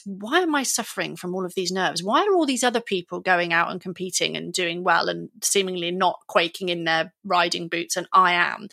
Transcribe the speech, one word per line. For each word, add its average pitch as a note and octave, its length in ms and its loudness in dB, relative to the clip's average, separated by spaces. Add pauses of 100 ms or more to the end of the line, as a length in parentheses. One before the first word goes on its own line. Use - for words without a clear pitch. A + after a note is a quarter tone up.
"Why G#3 360 -2
am E4 140 0
I C#4 80 0
suffering E3+ 540 -4
from F3+ 180 -6
all F#3 120 -4
of F3+ 80 -8
these F3+ 180 -2
nerves? F3+ 300 0
Why C#4 240 2
are G4+ 80 4
all E4 100 4
these C4 200 0
other A#3 180 2
people F3+ 380 -4
going F3 340 2
out E3+ 160 2
and F#3 100 -6
competing F3 560 -4
and E3 160 -8
doing F3 320 -2
well E3+ 240 4
and E3+ 220 -6 (120)
seemingly F#3 480 0
not F3+ 360 2
quaking F3+ 420 0
in E3+ 160 -2
their D#3+ 300 0 (100)
riding F3 440 0
boots E3+ 280 -4
and F3 160 -4
I F3+ 220 6
am?" F3 380 0